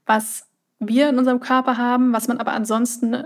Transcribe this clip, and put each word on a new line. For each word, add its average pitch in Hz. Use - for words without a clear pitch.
was 220
wir 247
in 254
unserem 254
Körper 254
haben, 247
was 220
man 247
aber 220
ansonsten 226